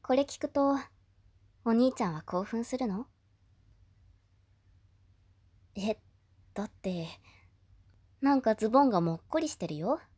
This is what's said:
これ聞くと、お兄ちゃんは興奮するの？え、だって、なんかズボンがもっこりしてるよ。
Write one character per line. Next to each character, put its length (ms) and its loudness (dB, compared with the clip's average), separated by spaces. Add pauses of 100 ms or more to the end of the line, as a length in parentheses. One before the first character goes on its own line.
こ 120 0
れ 80 4
聞 180 -6
く 80 -4
と、 280 2 (840)
お 80 0
兄 220 4
ち 80 -6
ゃ 80 0
ん 40 -4
は 100 -10
興 200 -4
奮 220 -4
す 120 -4
る 100 -2
の？ 200 -4 (2750)
え、 260 -4 (520)
だ 120 -6
っ 40 -14
て、 380 -6 (1120)
な 140 4
ん 80 4
か 140 2
ズ 120 -2
ボ 160 6
ン 60 4
が 100 2
も 180 0
っ 120 -16
こ 100 0
り 80 0
し 80 -4
て 120 -8
る 100 -6
よ。 240 -2 (160)